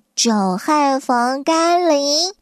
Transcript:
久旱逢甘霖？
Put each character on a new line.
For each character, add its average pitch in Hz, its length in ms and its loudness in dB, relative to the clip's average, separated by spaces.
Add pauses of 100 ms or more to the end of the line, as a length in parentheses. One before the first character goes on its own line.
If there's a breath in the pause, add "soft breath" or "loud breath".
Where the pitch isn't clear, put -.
(140)
久 202 420 0
旱 277 440 0
逢 254 420 -2
甘 339 460 2
霖？ 302 540 0